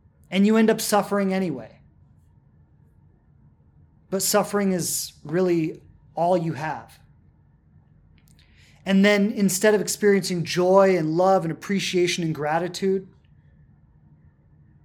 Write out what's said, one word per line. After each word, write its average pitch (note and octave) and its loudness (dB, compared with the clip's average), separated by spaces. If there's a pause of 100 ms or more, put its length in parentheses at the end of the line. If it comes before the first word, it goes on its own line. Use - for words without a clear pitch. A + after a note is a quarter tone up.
(300)
and G3 2
you A3 4
end A3 4
up A3 0
suffering G3+ 0
anyway. C#3+ -6 (2250)
But F#3+ -4
suffering G3+ 0
is - -6 (120)
really E3+ -2 (320)
all F3 0
you E3 -6
have. C3 -12 (1900)
And G3 4
then G#3 4
instead G#3+ 2
of G3+ 2
experiencing F#3 0
joy F#3+ 4
and D#3 -2
love F#3 2
and E3 -4
appreciation F3 -4
and D#3+ -4
gratitude, F3 -4 (1800)